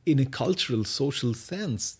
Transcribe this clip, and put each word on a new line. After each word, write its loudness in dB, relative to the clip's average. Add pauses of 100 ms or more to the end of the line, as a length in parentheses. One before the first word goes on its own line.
in 6
a 4
cultural, 0
social 0
sense, -4